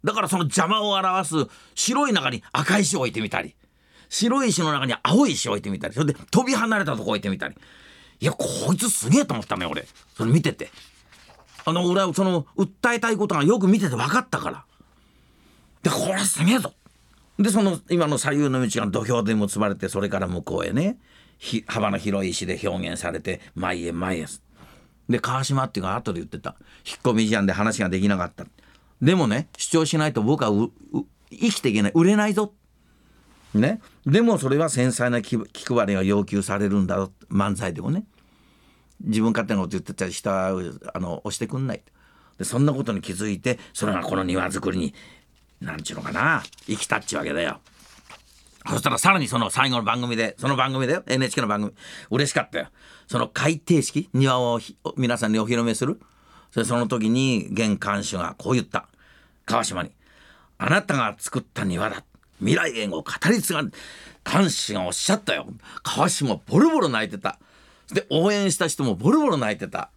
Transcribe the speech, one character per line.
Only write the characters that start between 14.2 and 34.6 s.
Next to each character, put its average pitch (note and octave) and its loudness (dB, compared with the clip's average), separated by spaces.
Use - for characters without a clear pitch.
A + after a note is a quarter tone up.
た C3 -4
か E2+ -6
ら。 - -14
で、 E3 2
こ E3 -2
れ F#3+ -2
す F#3+ 0
げ G3+ 6
え C4 4
ぞ。 - -6
で、 G3+ 4
そ G3+ 4
の、 F#3 2
今 F3 4
の D3 0
左 D3 0
右 D3 4
の B2+ 2
道 G#2 -2
が G#2+ 0
土 G#2 0
俵 A#2 2
で A2 2
結 G#2 0
ば G#2 2
れ G2+ -2
て、 F#2+ -6
そ F#2+ -2
れ G2+ -2
か F#2+ -2
ら F#2+ -2
向 F2+ -4
こ F2+ -4
う E2+ -2
へ - -4
ね、 F#3 0
ひ-、 - -6
幅 G#2 0
の G2+ 0
広 G2 -2
い - -2
石 F2 -6
で F2+ -4
表 F2+ -4
現 - -8
さ F2 -4
れ F2 -6
て、 - -6
前 F2+ -4
へ E2+ -4
前 F2+ -4
へ。 D2+ -8
で、 A#2+ 2
川 C3 -2
島 C3+ 0
っ A2 -6
て - -6
い - -4
う F#2 -4
か、 F#2+ -2
後 A2+ -6
で E2+ -6
言 D#2 -10
っ - -20
て - -12
た。 - -10
引 - -12
っ - -
込 B2 2
み A2 4
思 A2 2
案 G2 4
で F#2 2
話 A2 0
が F#2+ 0
で F#2 0
き G2+ 4
な G2+ 4
か F2 -2
っ - -10
た。 - -14
で E3+ 6
も E3 2
ね、 A2+ 0
主 - -6
張 D#3+ 4
し E3 0
な D3+ 2
い D3 -2
と A#2 0
僕 C3 2
は G#2+ 2
う-、 G#2 4
う-、 - -8
生 - 0
き - -2
て C3 0
い G#2 0
け G#2+ 2
な G2+ 2
い。 - -2
売 E3 6
れ G3 6
な G#3 4
い G3+ 0
ぞ。 G#3 0
ね。 C#3+ 2
で D#3+ 6
も A3+ 4
そ C3 -2
れ C#3 2
は D#3+ 2